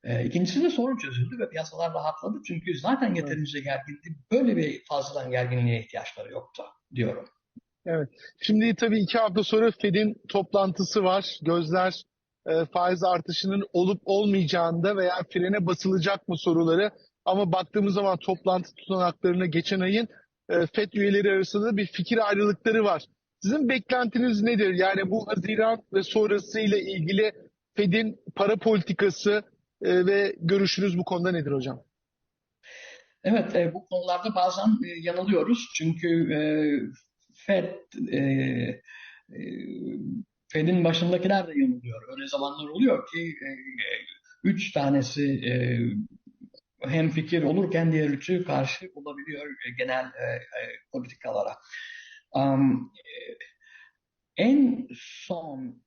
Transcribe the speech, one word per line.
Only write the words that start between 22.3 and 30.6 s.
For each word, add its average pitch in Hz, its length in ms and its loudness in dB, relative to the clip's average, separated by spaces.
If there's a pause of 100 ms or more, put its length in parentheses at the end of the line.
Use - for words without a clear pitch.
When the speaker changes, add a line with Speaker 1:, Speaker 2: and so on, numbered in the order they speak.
Speaker 2:
var. 175 200 2 (380)
Sizin 247 260 2
beklentiniz 240 720 0
nedir? 208 320 2
Yani 190 360 2
bu 220 180 -2
Haziran 220 540 0 (100)
ve 190 100 2
sonrası 208 580 0
ile 208 200 2
ilgili 190 520 0 (420)
fed'in 208 460 0 (160)
para 202 200 2
politikası, 208 840 2 (400)
e, 180 240 4
ve 202 340 2
görüşünüz 185 580 2